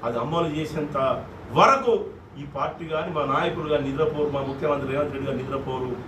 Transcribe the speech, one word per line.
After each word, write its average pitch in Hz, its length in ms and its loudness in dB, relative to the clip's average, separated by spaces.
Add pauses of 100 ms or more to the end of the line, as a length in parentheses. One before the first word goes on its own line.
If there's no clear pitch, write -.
అది 120 180 0
అమలు 160 340 0
చేసేంత 151 400 -4 (640)
వరకు 240 340 6 (480)
ఈ - 20 -10 (120)
పార్టీ 156 380 -4
గాని 160 240 -2
మా 147 60 2 (100)
నాయకులు 160 380 0
గాని 139 180 4
నిద్రపోరు, 147 460 2
మా 139 140 0
ముఖ్యమంత్రి 135 420 0
రేవంత్ 139 220 0
రెడ్డి 135 140 -4
గారు 127 140 -2
నిద్రపోరు. 131 480 -4 (180)